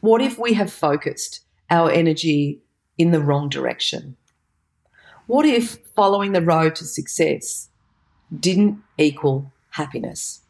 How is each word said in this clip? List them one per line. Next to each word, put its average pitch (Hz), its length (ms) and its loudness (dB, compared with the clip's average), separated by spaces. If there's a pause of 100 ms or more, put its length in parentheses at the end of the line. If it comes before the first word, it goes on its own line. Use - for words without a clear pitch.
What 220 200 4
if 262 160 -2
we 233 160 0
have 202 180 0
focused - 680 -4 (280)
our 170 200 4
energy 156 720 0 (360)
in 170 140 4
the 160 100 4
wrong 143 280 0
direction? 135 680 -6 (1080)
What 277 200 2
if 240 320 2 (180)
following 202 360 2
the 185 100 2
road 160 340 2
to - 100 -14
success - 840 -4 (680)
didn't 202 420 2 (160)
equal 139 540 0 (200)
happiness - 800 -10